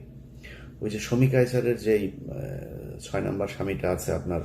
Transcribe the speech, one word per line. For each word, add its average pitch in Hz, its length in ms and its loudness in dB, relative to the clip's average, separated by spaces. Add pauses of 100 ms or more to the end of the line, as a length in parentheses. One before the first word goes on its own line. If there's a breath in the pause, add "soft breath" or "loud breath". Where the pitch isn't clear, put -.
(800 loud breath)
ওই 107 100 -2
যে 104 80 -2
শমী 123 280 4
কায়সারের 123 500 4
যেই, 104 340 4
আহ, - 880 -8
ছয় - 220 -4
নম্বর 98 280 0
স্বামীটা 95 420 -2
আছে 90 220 0
আপনার, 85 320 0